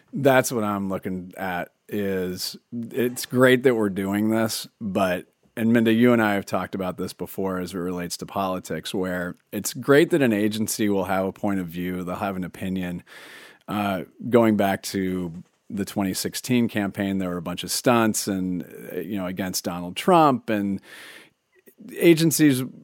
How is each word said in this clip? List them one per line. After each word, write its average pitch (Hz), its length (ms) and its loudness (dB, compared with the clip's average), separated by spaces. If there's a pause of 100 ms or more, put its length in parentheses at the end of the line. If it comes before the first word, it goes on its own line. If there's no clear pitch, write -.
(120)
That's 131 400 4
what 113 140 -2
I'm 101 240 -2
looking 92 480 -6
at. 90 320 -6 (180)
Is 95 680 -4 (160)
it's 120 520 -4
great 127 380 6
that 127 120 6
we're 107 140 2
doing 98 400 0
this, 110 380 0 (140)
but, 95 460 0 (300)
and 113 140 2
Minda, 113 220 6
you 120 180 6
and 117 100 4
I 104 120 4
have 98 120 -2
talked 90 300 -4
about 92 220 -4
this 90 160 -6
before 92 460 -6
as 90 140 -8
it 98 40 -6
relates 87 400 -6
to - 80 -10
politics, 92 680 -6
where 90 420 -4 (160)
it's 101 220 -6
great 143 360 4
that 165 120 2
an 120 120 4
agency 107 560 0
will 98 160 0
have 95 200 0
a 95 60 -2
point 98 300 -4
of 90 60 -6
view, 90 360 -6
they'll 90 120 -6
have 98 200 -4
an 92 80 -6
opinion. 92 600 -6 (640)
Uh, 101 360 -2 (260)
going 113 280 6
back 98 260 0
to 92 600 -4 (260)
the 101 160 -4
twenty 98 280 -4
sixteen - 540 -2
campaign, 98 500 -2
there 92 120 -2
were 87 80 -6
a 87 40 -8
bunch 87 220 -8
of 90 80 -8
stunts 113 560 2
and, 92 360 -2 (300)
uh, - 60 -4
you 95 180 -6
know, 92 100 -4
against 92 360 -6
Donald 87 320 -6
Trump, 156 540 4
and 101 320 -2 (1160)
agencies 156 640 4 (200)